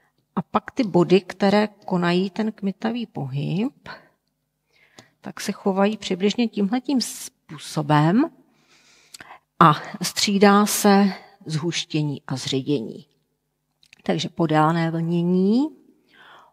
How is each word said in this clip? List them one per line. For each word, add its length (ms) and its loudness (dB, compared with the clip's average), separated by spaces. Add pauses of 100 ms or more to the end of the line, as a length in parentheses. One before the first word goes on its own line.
(360)
A 60 -4
pak 280 -6
ty 140 -4
body, 360 2
které 480 0
konají 600 -2
ten 220 -4
kmitavý 540 -6
pohyb, 840 -6 (1300)
tak 200 -14
se 120 -6
chovají 440 0
přibližně 520 -2
tímhletím 520 -2
způsobem 1300 0 (1300)
a 160 8 (280)
střídá 640 4
se 460 4 (340)
zhuštění 800 -4
a 100 -6
zředění. 680 -4 (960)
Takže 260 -4
podélné 600 2
vlnění, 800 0 (840)